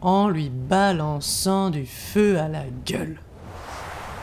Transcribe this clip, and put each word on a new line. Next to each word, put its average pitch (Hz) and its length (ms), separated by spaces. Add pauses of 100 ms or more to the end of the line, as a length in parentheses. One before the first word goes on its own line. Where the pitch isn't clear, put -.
en 196 280
lui 156 220
balançant 175 1200
du 147 160
feu 202 520
à 156 100
la 156 160 (220)
gueule. 160 320 (1040)